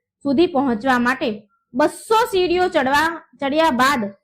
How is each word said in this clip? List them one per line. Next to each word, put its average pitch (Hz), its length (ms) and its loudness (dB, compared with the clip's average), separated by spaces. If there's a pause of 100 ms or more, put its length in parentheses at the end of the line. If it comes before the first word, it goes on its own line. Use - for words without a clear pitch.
(240)
સુધી 277 240 2
પહોંચવા 254 520 0
માટે 240 480 -4 (260)
બસો 392 520 0
સીડીઓ 359 420 0
ચડવા, 311 540 0 (200)
ચડ્યા 302 280 0
બાદ 254 440 0 (100)